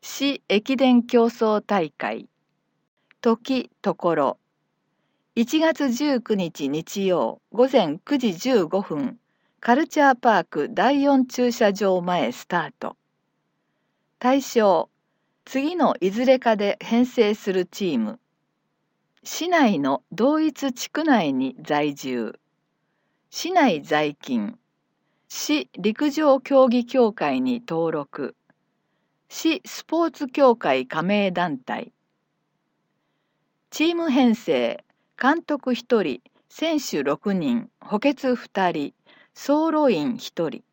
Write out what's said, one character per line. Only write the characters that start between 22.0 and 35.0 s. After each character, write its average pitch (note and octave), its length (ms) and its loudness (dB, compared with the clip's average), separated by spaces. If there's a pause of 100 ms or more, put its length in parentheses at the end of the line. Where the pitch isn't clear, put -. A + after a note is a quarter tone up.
市 - 220 -10
内 C4 320 2
在 D3+ 320 -2
勤。 A2 420 -6 (720)
市 - 480 -4
陸 A3 340 0
上 C#4+ 280 4
競 C4+ 300 4
技 A#3+ 180 2
協 A#3+ 260 4
会 C#3+ 280 -2
に B2 280 -2
登 E3 240 -2
録。 C#3+ 440 -8 (920)
市 D#4 360 -2
ス - 180 -16
ポ E4 240 -2
ー D#4+ 60 -4
ツ C#4+ 160 -10
協 C4 260 4
会 C3 320 -2
加 D#3+ 160 -6
盟 G3+ 300 0
団 F3 260 -4
体。 - 340 -10 (1800)
チ D4+ 160 -2
ー F4 100 0
ム E4 120 -2
編 B3 280 4
成、 B2 480 -2 (360)